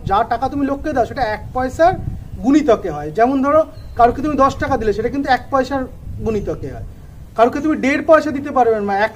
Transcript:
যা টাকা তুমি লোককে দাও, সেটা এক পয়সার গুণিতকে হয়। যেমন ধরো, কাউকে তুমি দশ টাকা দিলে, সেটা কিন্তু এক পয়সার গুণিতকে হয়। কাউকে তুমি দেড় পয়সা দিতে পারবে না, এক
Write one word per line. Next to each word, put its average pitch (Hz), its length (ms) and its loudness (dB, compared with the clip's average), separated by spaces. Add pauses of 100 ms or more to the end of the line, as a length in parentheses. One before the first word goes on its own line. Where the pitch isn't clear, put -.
যা 196 200 2
টাকা 247 240 -2
তুমি 285 180 -2
লোককে 277 260 -4
দাও, 311 140 0
সেটা 269 160 -4
এক 214 200 -4 (100)
পয়সার 262 420 2 (480)
গুণিতকে 233 480 4
হয়। 147 200 -6
যেমন 247 320 2
ধরো, 294 240 4 (300)
কাউকে 247 260 4
তুমি 302 140 -2
দশ 269 180 4
টাকা 285 220 -2
দিলে, 214 160 0
সেটা 220 160 -2
কিন্তু 277 220 -4
এক - 200 0
পয়সার 269 340 0 (400)
গুণিতকে 190 480 -4
হয়। - 120 -10 (520)
কাউকে 254 240 4
তুমি 302 160 0
দেড় 262 300 0
পয়সা 302 240 6
দিতে 285 200 -6
পারবে 226 300 2
না, 202 180 -2
এক 220 180 0